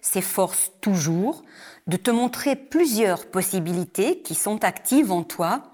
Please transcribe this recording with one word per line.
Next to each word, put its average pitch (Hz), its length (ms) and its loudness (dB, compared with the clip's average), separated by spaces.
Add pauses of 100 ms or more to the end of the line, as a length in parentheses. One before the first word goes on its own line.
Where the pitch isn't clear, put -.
s'efforcent - 760 -2
toujours 180 640 0 (440)
de 175 100 -2
te 240 140 0
montrer 247 440 0
plusieurs 226 720 0
possibilités 180 920 -2
qui - 140 -8
sont 214 280 -2
actives 226 480 2
en 175 120 0
toi 180 400 -2 (100)